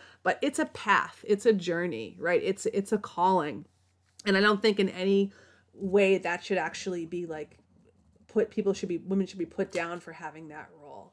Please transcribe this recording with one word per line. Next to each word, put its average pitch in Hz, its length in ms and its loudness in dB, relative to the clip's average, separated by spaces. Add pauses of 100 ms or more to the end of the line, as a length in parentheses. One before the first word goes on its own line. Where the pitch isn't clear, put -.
(220)
but - 180 0
it's 277 180 -2
a 311 80 2
path. - 600 0
It's 208 180 0
a 233 80 6
journey, 170 640 -2
right? 170 240 2
It's, 190 240 -2
it's 202 260 -2
a 214 60 2
calling. 170 680 0 (580)
And 196 140 4
I - 20 4
don't 208 220 4
think 208 180 2
in 190 80 2
any 196 440 2 (420)
way 196 420 4
that 175 260 -2
should 190 160 -2
actually 170 460 -4
be, 175 220 -8
like, 156 320 -10 (680)
put, - 240 0
people 196 220 0
should 190 160 -4
be, 175 100 -2
women 190 280 0
should 190 120 -12
be 170 60 -2
put 185 260 -6
down 170 300 -6
for 165 120 -18
having 160 360 -14
that 151 220 -16 (100)
role. 143 320 -20